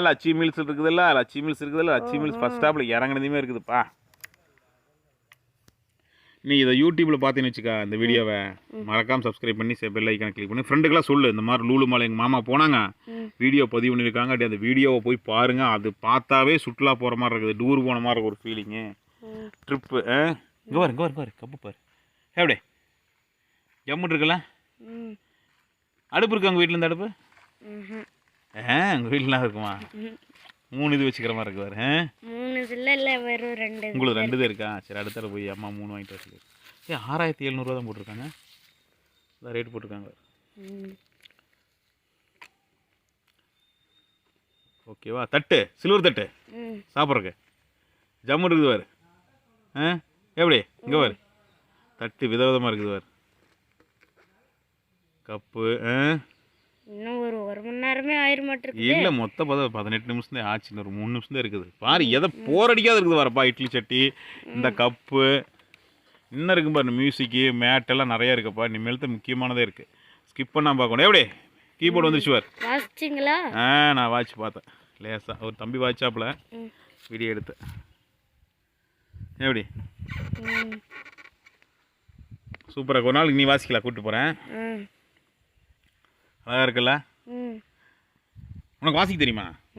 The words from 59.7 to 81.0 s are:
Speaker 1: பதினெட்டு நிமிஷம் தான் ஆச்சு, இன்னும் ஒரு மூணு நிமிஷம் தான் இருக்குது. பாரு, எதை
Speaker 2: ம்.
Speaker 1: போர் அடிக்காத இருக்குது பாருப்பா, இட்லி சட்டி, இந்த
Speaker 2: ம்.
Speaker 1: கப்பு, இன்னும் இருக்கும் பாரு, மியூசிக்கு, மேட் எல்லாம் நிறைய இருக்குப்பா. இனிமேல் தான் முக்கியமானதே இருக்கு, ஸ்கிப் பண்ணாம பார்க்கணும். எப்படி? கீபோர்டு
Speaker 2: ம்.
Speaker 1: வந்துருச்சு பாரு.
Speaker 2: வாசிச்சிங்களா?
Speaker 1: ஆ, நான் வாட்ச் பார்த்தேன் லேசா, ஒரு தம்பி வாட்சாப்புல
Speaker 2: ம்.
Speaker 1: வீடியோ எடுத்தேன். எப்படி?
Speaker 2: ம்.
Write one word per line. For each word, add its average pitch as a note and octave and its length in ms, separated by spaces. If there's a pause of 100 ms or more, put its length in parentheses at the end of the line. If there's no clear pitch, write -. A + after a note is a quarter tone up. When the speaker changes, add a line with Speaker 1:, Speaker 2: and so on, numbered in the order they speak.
Speaker 1:
பதினெட்டு A2 360
நிமிஷம் A#2+ 260
தான் G#2+ 140
ஆச்சு, A2 200
இன்னும் G#2 140
ஒரு G2 120
மூணு A2 160
நிமிஷம் B2 220
தான் B2+ 80
இருக்குது. G2 240 (160)
பாரு, D#3 200 (140)
எதை F3 120
Speaker 2:
ம். - 180
Speaker 1:
போர் G#3 260
அடிக்காத A3+ 260
இருக்குது E3+ 200
பாருப்பா, C3 300
இட்லி B2+ 260
சட்டி, B2+ 260 (540)
இந்த B2+ 160
Speaker 2:
ம். G2+ 80
Speaker 1:
கப்பு, B2 440 (1120)
இன்னும் F3 200
இருக்கும் D#3 220
பாரு, B2+ 220
மியூசிக்கு, C3 440 (180)
மேட் B2+ 340
எல்லாம் C3 200
நிறைய B2 200
இருக்குப்பா. A2 360
இனிமேல் A#2 320
தான் B2 140
முக்கியமானதே B2 500
இருக்கு, - 180 (460)
ஸ்கிப் - 260
பண்ணாம D3+ 240
பார்க்கணும். B2 260
எப்படி? F#3+ 160 (580)
கீபோர்டு E3+ 240
Speaker 2:
ம். D#3 40
Speaker 1:
வந்துருச்சு D3+ 260
பாரு. G#2+ 120 (200)
Speaker 2:
வாசிச்சிங்களா? C#4+ 720 (260)
Speaker 1:
ஆ, B2+ 40 (320)
நான் A#2 160
வாட்ச் A#2+ 280
பார்த்தேன் - 260 (360)
லேசா, G#2+ 300 (120)
ஒரு A2 160
தம்பி B2 220
வாட்சாப்புல A#2+ 420 (320)
Speaker 2:
ம். A3+ 100 (420)
Speaker 1:
வீடியோ A2+ 240
எடுத்தேன். G#2 260 (1800)
எப்படி? A#2 180 (840)
Speaker 2:
ம். A3+ 320 (1900)